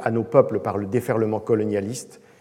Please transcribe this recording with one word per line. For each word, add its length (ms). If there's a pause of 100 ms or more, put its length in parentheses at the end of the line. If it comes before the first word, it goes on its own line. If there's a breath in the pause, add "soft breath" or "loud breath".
à 80
nos 120
peuples 360
par 180
le 80
déferlement 540
colonialiste », 840 (200 soft breath)